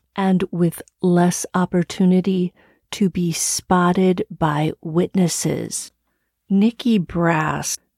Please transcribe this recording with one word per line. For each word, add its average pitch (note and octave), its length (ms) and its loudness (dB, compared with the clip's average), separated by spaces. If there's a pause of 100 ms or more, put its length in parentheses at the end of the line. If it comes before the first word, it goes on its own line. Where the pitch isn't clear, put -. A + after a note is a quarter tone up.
(140)
and F#3+ 380 2
with E3+ 300 -2 (200)
less F3 520 2
opportunity F3+ 1000 0 (380)
to G3 180 0
be F3 220 -2
spotted F3+ 1000 0
by D#3 520 -2
witnesses? - 1120 -2 (560)
Nikki A3 480 2
Brass, D#3+ 800 -2 (200)